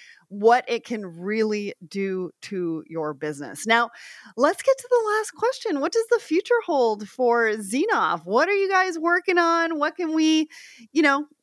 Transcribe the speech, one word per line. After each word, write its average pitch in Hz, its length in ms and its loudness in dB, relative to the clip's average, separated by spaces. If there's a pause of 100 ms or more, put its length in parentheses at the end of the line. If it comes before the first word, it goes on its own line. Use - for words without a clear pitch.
(320)
what 220 340 4
it 226 180 -6
can 190 360 -10
really 208 540 -2 (120)
do 190 440 -6 (100)
to 170 460 -6
your 156 260 -6
business. 143 540 -10
Now, 233 240 2 (460)
let's 285 260 0
get 539 160 2
to 480 120 -16
the 453 240 2
last 427 180 -4
question. 440 480 -2
What 311 120 -4
does 453 180 0
the 480 80 2
future 403 460 0
hold 226 420 0
for 233 440 2
Zinnov? 214 760 0
What 240 240 2
are 403 60 0
you 392 140 0
guys 370 300 0
working 349 380 0
on? 330 420 2
What 302 160 -2
can 320 200 -4
we, 311 340 2 (420)
you 302 120 2
know, 294 240 2 (160)